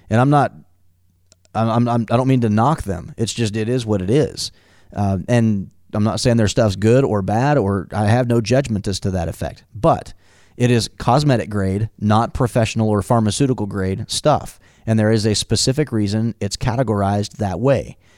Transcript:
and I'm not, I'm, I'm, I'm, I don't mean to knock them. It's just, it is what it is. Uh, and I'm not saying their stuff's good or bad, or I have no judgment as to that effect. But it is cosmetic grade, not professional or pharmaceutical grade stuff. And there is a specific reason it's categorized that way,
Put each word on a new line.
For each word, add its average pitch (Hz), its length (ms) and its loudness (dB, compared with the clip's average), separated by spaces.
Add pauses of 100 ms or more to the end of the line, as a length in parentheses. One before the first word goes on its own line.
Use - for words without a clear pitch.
(100)
and 110 100 4
I'm 135 100 4
not, 143 220 2 (1000)
I'm, 113 140 0
I'm, 120 200 2
I'm, 117 220 -2
I 120 60 2
don't 127 100 0
mean 131 140 2
to 117 100 0
knock 117 320 2
them. 98 340 -8
It's 110 180 -4
just, 107 200 -2
it 110 140 -4
is 123 180 -2
what 104 160 0
it 90 80 -2
is. 123 400 -2 (420)
Uh, 98 260 -2 (100)
and 110 420 0 (220)
I'm 104 100 -2
not 107 160 0
saying 117 200 2
their 107 100 2
stuff's 110 260 2
good 113 300 4
or 104 180 0
bad, 117 340 0
or 98 360 0
I 101 140 -2
have 120 200 2
no 120 140 2
judgment 113 480 -2
as 95 120 -4
to 98 120 -4
that 87 160 -4
effect. - 360 -10 (100)
But 110 380 0 (440)
it 123 140 2
is 117 180 2 (100)
cosmetic 123 520 2
grade, 101 480 -2
not 107 360 0
professional 113 540 0
or 104 140 2
pharmaceutical 113 640 0
grade 98 420 -4
stuff. - 520 -2 (260)
And 110 120 2
there 107 120 4
is 110 160 2
a 107 80 2
specific 131 580 -2
reason 110 480 -2
it's 101 160 -6
categorized 110 840 -2
that 95 200 -4
way, 110 380 0 (220)